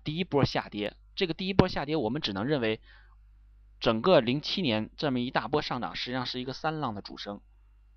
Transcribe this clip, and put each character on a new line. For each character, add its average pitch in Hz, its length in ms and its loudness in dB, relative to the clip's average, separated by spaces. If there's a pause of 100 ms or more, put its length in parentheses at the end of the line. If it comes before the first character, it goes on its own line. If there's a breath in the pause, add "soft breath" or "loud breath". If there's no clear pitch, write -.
第 151 120 -4
一 185 80 0
波 139 200 4
下 - 240 0
跌， 104 280 -6 (180)
这 196 120 0
个 160 80 -4
第 185 140 -4
一 196 60 -2
波 190 120 6
下 170 200 -4
跌 151 100 -2
我 110 140 0
们 139 100 -2
只 101 140 -4
能 98 100 -2
认 143 160 0
为 110 200 -2 (1000 loud breath)
整 113 220 2
个 170 180 8
零 127 220 2
七 - 180 -4
年 110 360 2
这 151 140 0
么 127 80 0
一 123 120 -2
大 139 180 0
波 147 140 2
上 131 180 -4
涨， 85 160 -6
实 - 100 -6
际 123 60 -4
上 127 140 -2
是 127 140 -6
一 127 40 -8
个 131 80 -6
三 156 280 -4
浪 151 140 -2
的 101 60 -8
主 - 160 -14
升 101 240 -10 (560)